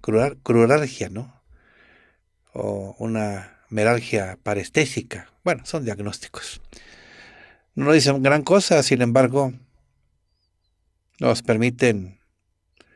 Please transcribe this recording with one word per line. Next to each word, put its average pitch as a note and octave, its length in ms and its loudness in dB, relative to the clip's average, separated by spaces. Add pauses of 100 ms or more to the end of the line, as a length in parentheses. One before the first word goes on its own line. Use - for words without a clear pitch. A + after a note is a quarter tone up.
crural-, A#2+ 420 0
cruralgia, B2+ 640 2
¿no? A#2 320 -14 (1120)
O G2+ 460 -8
una G#2+ 600 -8 (100)
meralgia G#2+ 760 -2
parestésica. - 880 -4 (120)
Bueno, - 220 -4
son D3+ 200 -8
diagnósticos. - 760 -12 (1160)
No C#3 140 2
dicen C#3 320 4
gran D3 180 4
cosa, F3 400 4
sin B2 220 2
embargo, C3 500 2 (1700)
nos B2 240 0
permiten A2+ 760 -2 (760)